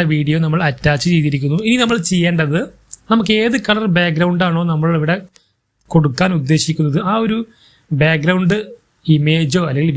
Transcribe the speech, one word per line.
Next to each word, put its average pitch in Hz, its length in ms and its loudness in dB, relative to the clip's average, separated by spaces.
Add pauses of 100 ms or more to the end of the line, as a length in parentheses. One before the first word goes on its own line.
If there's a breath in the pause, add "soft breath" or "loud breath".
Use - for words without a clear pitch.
(120)
വീഡിയോ 151 240 0 (100)
നമ്മൾ 160 220 0
അറ്റാച്ച് 147 460 0
ചെയ്തിരിക്കുന്നു. 147 440 0 (100)
ഇനി 247 160 2
നമ്മൾ 233 140 0 (120)
ചെയ്യേണ്ടത് 170 500 0 (500)
നമുക്ക് 214 220 0 (100)
ഏത് 233 120 0 (120)
കളർ 214 180 0 (100)
ബാക്ക്ഗ്രൗണ്ട് 175 520 0
ആണോ 170 140 0 (100)
നമ്മളിവിടെ 160 440 0 (800 soft breath)
കൊടുക്കാൻ 156 440 2
ഉദ്ദേശിക്കുന്നത് 156 600 0 (140)
ആ - 20 0 (100)
ഒരു 220 140 -2 (640 soft breath)
ബാക്ക്ഗ്രൗണ്ട് 170 520 2 (600)
ഇമേജോ 156 540 0
അല്ലെങ്കിൽ 143 280 -2